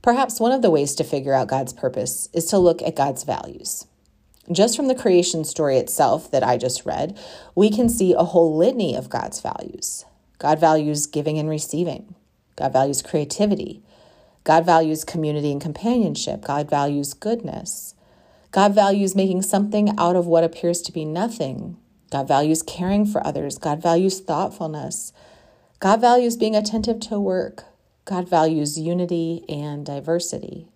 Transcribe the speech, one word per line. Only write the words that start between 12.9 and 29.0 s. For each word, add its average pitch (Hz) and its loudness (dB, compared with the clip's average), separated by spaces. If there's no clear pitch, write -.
creativity. - -2
God 165 6
values 160 4
community 151 -4
and 139 -4
companionship. 185 -2
God 147 -4
values 143 -2
goodness. - -8
God 202 4
values 196 4
making 190 2
something 208 0
out 175 2
of 175 2
what 165 4
appears 170 -2
to - -12
be 160 -6
nothing. 165 -6
God 135 -4
values 151 2
caring 196 0
for 208 -2
others. 143 -6
God 156 -4
values 185 2
thoughtfulness. 156 -6
God 208 4
values 240 4
being 220 0
attentive 220 -2
to 208 -6
work. 190 -4
God 180 -4
values 160 2
unity 170 -2